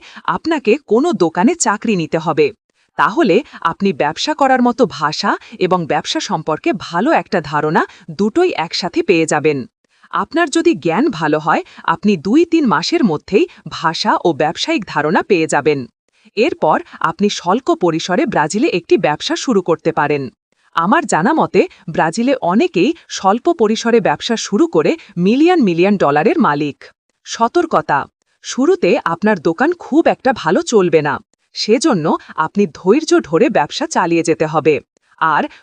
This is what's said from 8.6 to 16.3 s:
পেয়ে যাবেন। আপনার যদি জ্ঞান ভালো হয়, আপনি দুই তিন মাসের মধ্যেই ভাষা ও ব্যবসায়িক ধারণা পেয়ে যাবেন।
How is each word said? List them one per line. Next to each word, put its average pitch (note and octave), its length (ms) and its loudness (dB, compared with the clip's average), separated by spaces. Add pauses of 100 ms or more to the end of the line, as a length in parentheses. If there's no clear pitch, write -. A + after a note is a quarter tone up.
পেয়ে E3 220 2
যাবেন। D3 400 -2 (440)
আপনার D4 400 -2
যদি E4 240 0
জ্ঞান F3+ 360 -2
ভালো D#3 300 -2
হয়, E3 240 0 (200)
আপনি G3 340 0
দুই A3+ 280 2
তিন E4 200 0
মাসের G3+ 380 0
মধ্যেই G3 440 0 (200)
ভাষা F3 580 -2
ও F3 80 2
ব্যবসায়িক E3+ 540 -2
ধারণা D#3 340 0
পেয়ে D#3+ 260 0
যাবেন। D3 380 0 (500)